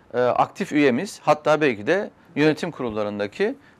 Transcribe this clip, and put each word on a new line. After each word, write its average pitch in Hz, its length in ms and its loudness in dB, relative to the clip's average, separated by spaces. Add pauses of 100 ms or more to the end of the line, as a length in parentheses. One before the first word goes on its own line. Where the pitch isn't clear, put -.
(140)
e, 120 60 0
aktif 135 520 0
üyemiz, 143 500 0
hatta 151 380 2
belki 110 260 -2
de 185 240 0 (260)
yönetim 151 340 2
kurullarındaki 107 840 -4 (260)